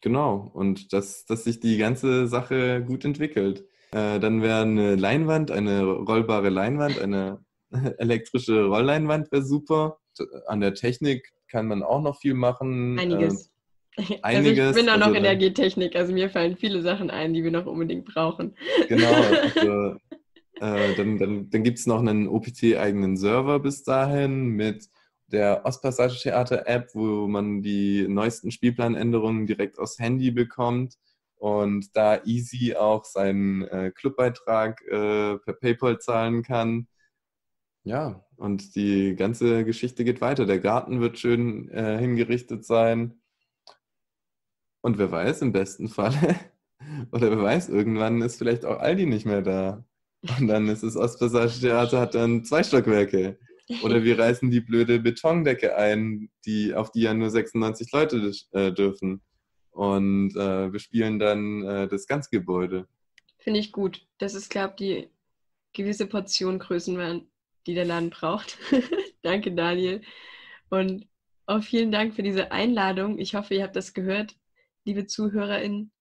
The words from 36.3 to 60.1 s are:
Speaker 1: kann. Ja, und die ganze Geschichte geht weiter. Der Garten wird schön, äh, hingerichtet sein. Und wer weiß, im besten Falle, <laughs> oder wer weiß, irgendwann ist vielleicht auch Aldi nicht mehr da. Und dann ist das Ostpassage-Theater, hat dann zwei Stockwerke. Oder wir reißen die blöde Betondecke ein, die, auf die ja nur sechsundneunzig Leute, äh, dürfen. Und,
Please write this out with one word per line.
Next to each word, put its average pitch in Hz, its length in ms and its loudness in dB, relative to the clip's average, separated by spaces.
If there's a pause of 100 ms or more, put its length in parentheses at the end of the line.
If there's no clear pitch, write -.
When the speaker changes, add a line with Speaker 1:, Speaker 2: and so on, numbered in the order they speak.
Speaker 1:
kann. 117 440 -2 (960)
Ja, 113 400 -6 (100)
und 101 400 -6
die 98 400 2
ganze 113 480 2
Geschichte 117 400 -4
geht 120 160 0
weiter. 131 260 0
Der 98 140 2
Garten 117 400 0
wird 117 180 -2
schön, 120 520 -2
äh, 110 280 -2
hingerichtet 120 680 -2
sein. 117 560 2 (1600)
Und 120 160 0
wer 95 140 0
weiß, 92 300 -2
im 123 120 0
besten 95 340 -4
Falle, 131 480 0 (440)
<laughs> 147 320 -12
oder 117 200 2
wer 110 100 2
weiß, 123 280 2
irgendwann 110 520 0
ist 120 160 -4
vielleicht 117 280 -2
auch - 140 -4
Aldi 180 260 0
nicht 107 200 -2
mehr 101 160 0
da. 95 440 -4 (520)
Und 127 100 2
dann 107 200 2
ist 107 160 -2
das 113 140 -4
Ostpassage-Theater, 120 1040 2
hat 120 140 -2
dann 117 280 2
zwei 151 200 2
Stockwerke. 101 760 2 (440)
Oder 113 200 4
wir 113 160 4
reißen 120 320 2
die 120 100 4
blöde 117 380 2
Betondecke 135 800 0
ein, 107 520 0 (160)
die, 107 280 -2
auf 110 180 -4
die 117 100 0
ja 110 120 2
nur 113 160 0
sechsundneunzig 113 640 -2
Leute, 135 380 0 (200)
äh, 95 220 0
dürfen. 98 480 -2 (500)
Und, 98 640 0